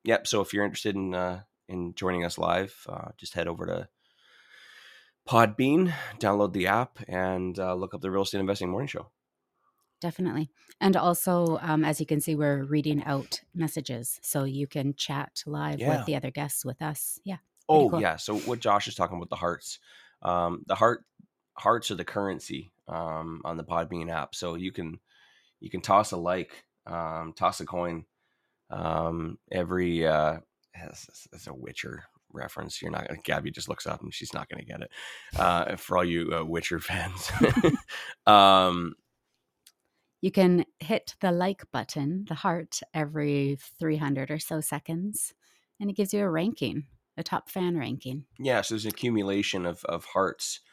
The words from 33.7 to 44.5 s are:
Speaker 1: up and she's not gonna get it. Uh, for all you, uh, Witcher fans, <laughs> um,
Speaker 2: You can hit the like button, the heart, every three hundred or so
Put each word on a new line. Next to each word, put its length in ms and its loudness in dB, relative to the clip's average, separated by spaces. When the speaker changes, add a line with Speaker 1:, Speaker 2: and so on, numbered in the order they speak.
Speaker 1:
up 160 -6
and 100 -12
she's 220 -12
not 140 -8
gonna 160 -14
get 160 -14
it. 100 -12
Uh, 380 4
for 220 0
all 60 4
you, 300 0
uh, 80 0
Witcher 380 -4
fans, 500 -6
<laughs> 500 -12
um, 680 8
Speaker 2:
You 80 2
can 340 8
hit 420 -4
the 120 2
like 400 0
button, 560 -2
the 80 -6
heart, 440 -2
every 640 0
three 180 2
hundred 340 -2
or 80 -4
so 220 -4